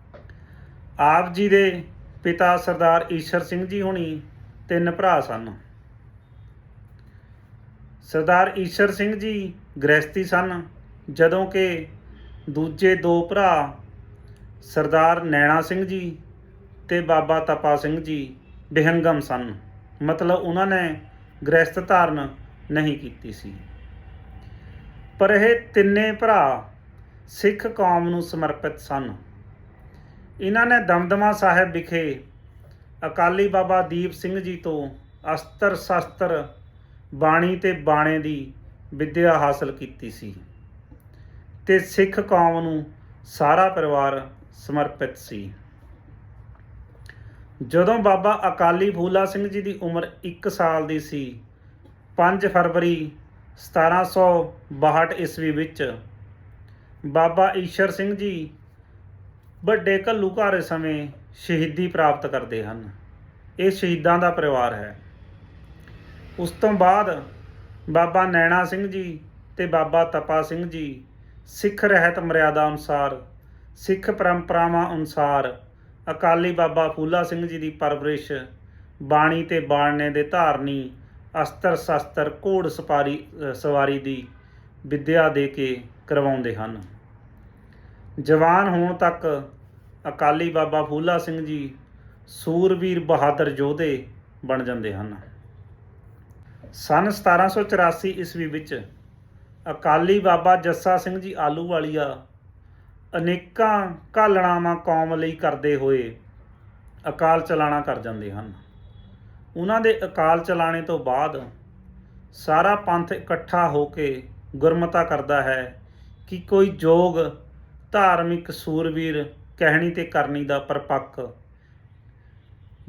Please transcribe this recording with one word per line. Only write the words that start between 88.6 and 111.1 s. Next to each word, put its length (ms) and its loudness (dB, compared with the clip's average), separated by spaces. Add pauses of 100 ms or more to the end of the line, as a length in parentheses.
ਹੋਣ 260 0
ਤੱਕ 560 -2 (580)
ਅਕਾਲੀ 420 0
ਬਾਬਾ 340 0
ਫੂਲਾ 340 -2
ਸਿੰਘ 280 -6
ਜੀ 300 -8 (520)
ਸੂਰਵੀਰ 720 0
ਬਹਾਦਰ 480 2
ਯੋਧੇ 600 -2 (380)
ਬਣ 180 -2
ਜਾਂਦੇ 300 -6
ਹਨ। 220 -10 (1600)
ਸੰਨ 360 0
ਸਤਾਰਾਂ 400 4
ਸੌ 140 -2
ਚੁਰਾਸੀ 460 0
ਈਸਵੀ 380 -6
ਵਿੱਚ 420 -10 (800)
ਅਕਾਲੀ 480 2
ਬਾਬਾ 360 6
ਜੱਸਾ 420 0
ਸਿੰਘ 220 -6
ਜੀ 140 -12
ਆਹਲੂਵਾਲੀਆ 920 -4 (920)
ਅਨੇਕਾਂ 760 -2 (240)
ਘਾਲਣਾਵਾਂ 580 2
ਕੌਮ 400 -2
ਲਈ 160 -2
ਕਰਦੇ 440 -2
ਹੋਏ 400 0 (920)
ਅਕਾਲ 320 2
ਚਲਾਣਾ 400 0
ਕਰ 180 -4
ਜਾਂਦੇ 320 -10
ਹਨ। 220 -12 (1040)
ਉਹਨਾਂ 240 0
ਦੇ 240 2
ਅਕਾਲ 340 2
ਚਲਾਣੇ 420 0
ਤੋਂ 180 -4
ਬਾਅਦ 500 -4 (840)